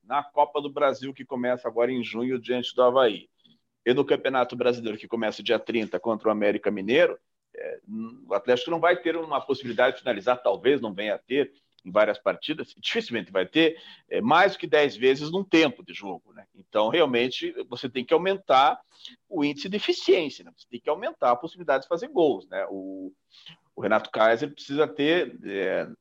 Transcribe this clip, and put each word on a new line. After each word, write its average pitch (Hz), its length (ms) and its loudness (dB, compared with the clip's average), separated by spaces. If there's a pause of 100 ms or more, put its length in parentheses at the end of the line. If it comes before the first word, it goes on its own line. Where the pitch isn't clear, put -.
Na 135 200 -2
Copa 147 360 0
do 143 100 -6
Brasil, 139 440 0
que 135 100 -16
começa 123 440 -4
agora 120 240 0
em 123 120 -4
junho, 120 380 -4
diante 123 340 -4
do 127 60 2
Avaí. 123 480 4 (560)
E 120 80 4
no 135 100 2
Campeonato 135 520 0
Brasileiro, 120 420 -2
que 98 100 -18
começa 110 360 -4
dia 110 160 0
trinta 110 400 -4
contra 110 280 -2
o 110 40 2
América 104 400 0
Mineiro, 107 480 0 (360)
é, - 240 -12 (480)
o 95 60 -4
Atlético 123 380 0
não 165 80 -2
vai 165 180 2
ter 160 180 -4
uma 156 240 -4
possibilidade 123 580 0
de - 40 -18
finalizar, 123 400 -2
talvez 120 400 2
não 110 100 -6
venha 101 220 -4
a - 60 -6
ter 139 340 -4 (320)
em 90 60 -14
várias 104 260 2
partidas, - 600 -6
dificilmente 120 520 -6
vai 92 140 0
ter, 160 320 2 (320)
é, 98 100 -2
mais 160 340 4
do - 40 -14
que 170 80 -10
dez 147 320 2
vezes 135 340 2
num 196 120 -2
tempo 160 420 2
de 87 80 -18
jogo, 95 400 -12
né? - 220 -20
Então, 107 340 0
realmente, 135 640 0 (160)
você 123 180 -10
tem 123 160 -6
que - 80 -2
aumentar 165 720 2 (480)
o 147 160 0
índice 143 240 -4
de 202 80 -4
eficiência, - 680 0
né? - 140 -20
Você - 100 -20
tem 120 120 -12
que - 100 -8
aumentar 175 400 0
a 120 60 6
possibilidade 151 480 -4
de - 40 -20
fazer 175 200 -4
gols, 175 420 0
né? 95 220 -6
O, 95 420 -12 (640)
o 95 60 -12
Renato 107 280 0
Kaiser 117 440 2
precisa 143 340 -2
ter, 147 560 -2
é, 92 440 -4 (140)